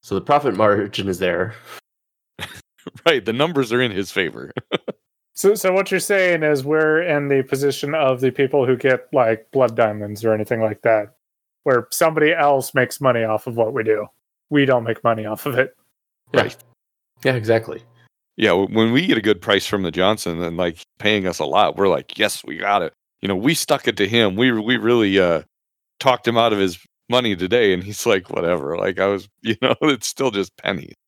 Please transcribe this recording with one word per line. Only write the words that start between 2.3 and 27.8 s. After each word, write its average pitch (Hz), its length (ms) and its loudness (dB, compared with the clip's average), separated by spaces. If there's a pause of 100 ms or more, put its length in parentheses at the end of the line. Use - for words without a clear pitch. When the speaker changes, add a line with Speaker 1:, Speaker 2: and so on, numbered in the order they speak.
Speaker 2:
<laughs> - 60 -12 (640)
Right. 135 180 2
The 110 100 -2
numbers 139 380 0
are 123 100 2
in 120 100 0
his 95 180 -4
favor. 65 400 -4 (220)
<laughs> - 80 -4 (540)
Speaker 3:
So, 202 200 2
so 190 180 0
what 190 180 0
you're 185 100 0
saying 180 420 0
is 147 220 0
we're 156 360 2
in 147 280 -2
the 139 140 2
position 139 520 -2
of 131 260 0
the 127 100 2
people 135 360 0
who 127 100 2
get, 127 380 0
like, 113 380 2
blood 131 220 2
diamonds 107 480 -2
or 113 120 2
anything 107 260 -2
like 107 220 -4
that, 107 320 0 (480)
where 123 280 2
somebody 156 440 2
else 143 400 2
makes 127 260 0
money 120 240 2
off 110 220 -2
of 117 100 -8
what 113 160 0
we 113 100 -4
do. 107 240 0 (440)
We 143 160 2
don't 123 180 2
make 113 180 -6
money 113 220 0
off 107 220 -8
of 123 120 -2
it. 131 160 -2 (600)
Speaker 1:
Yeah. 127 80 4
Speaker 2:
Right. - 140 -6 (680)
Speaker 1:
Yeah, 131 120 2
exactly. 110 460 -2 (540)
Speaker 2:
Yeah, 107 140 2
w-, 95 260 2
when 113 160 2
we 160 140 2
get 165 100 2
a 110 60 -2
good 101 180 0
price 101 260 0
from 101 160 -2
the 85 80 -2
Johnson 87 520 -2
and, 85 160 -6
like, 87 240 -4 (160)
paying 104 280 0
us 85 120 -4
a 78 80 -4
lot, 80 320 2
we're 98 100 2
like, 78 300 -2
"Yes, 107 260 -2
we 80 140 -12
got 101 240 0
it." 80 100 -6 (300)
You 98 60 -4
know, 98 80 0
we 131 180 0
stuck 139 340 -2
it 107 80 -4
to 101 100 0
him. 107 300 0
We, 123 160 2
we 113 240 -2
really, 107 420 2
uh, 85 240 2 (580)
talked 127 280 0
him 117 80 0
out 113 160 4
of 101 60 0
his 92 200 0 (300)
money 120 260 0
today, 95 380 2
and 90 100 -2